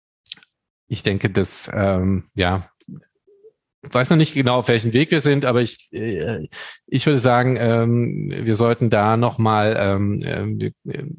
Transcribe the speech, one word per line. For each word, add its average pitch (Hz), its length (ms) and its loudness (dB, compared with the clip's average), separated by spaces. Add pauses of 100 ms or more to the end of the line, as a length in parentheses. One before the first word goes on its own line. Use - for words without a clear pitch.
(880)
ich - 140 -8
denke, 98 300 -2
dass, - 420 -4
ähm, 95 520 0 (100)
ja, 92 340 -2 (1120)
ich - 100 -16
weiß 123 200 0
noch 170 60 6
nicht 156 180 2
genau, 127 240 2
auf 120 80 -4
welchem 113 260 2
Weg 143 160 2
wir 160 120 2
sind, 139 220 2
aber 123 200 2
ich, - 280 -8
äh, 95 560 -6 (380)
ich - 220 -2
würde 143 120 4
sagen, 123 400 2
ähm, 117 720 0
wir 104 240 -2
sollten 117 360 2
da 110 260 4
noch 117 220 0
mal, 110 360 2
ähm, 101 480 0
ähm, 104 380 -6
wir, 107 100 -4 (140)
äh, - 180 -8 (160)